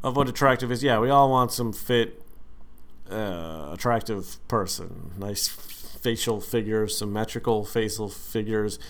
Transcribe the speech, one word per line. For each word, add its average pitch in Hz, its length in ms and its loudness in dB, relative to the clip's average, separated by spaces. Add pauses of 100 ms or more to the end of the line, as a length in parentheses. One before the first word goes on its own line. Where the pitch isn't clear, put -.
of 131 120 0
what 139 120 6
attractive 123 420 4
is, 120 140 0
yeah, 117 160 6
we 123 100 4
all 139 180 8
want 127 220 4
some 117 220 -2
fit, - 500 2 (880)
uh, 85 640 -6
attractive 110 720 -2
person. - 720 -2
Nice 101 300 -2
f-, - 520 -10
facial 113 400 0
figures, 107 560 0
symmetrical 107 680 0
facial 107 440 -2
figures, 107 680 -2 (120)